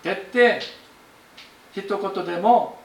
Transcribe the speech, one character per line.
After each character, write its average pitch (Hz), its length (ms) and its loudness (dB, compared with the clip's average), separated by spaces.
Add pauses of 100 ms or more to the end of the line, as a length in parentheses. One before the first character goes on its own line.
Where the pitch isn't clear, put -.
出 185 140 -4
て、 240 440 2 (1120)
一 196 100 -8 (140)
言 190 300 -6
で 175 100 -6
も 220 480 2